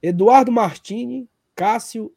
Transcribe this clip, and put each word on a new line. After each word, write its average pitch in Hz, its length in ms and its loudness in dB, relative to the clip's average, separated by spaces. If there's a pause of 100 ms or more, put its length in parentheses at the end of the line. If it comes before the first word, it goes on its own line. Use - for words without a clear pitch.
Eduardo 208 500 4
Martini, 233 800 -4 (240)
Cássio, 214 640 -4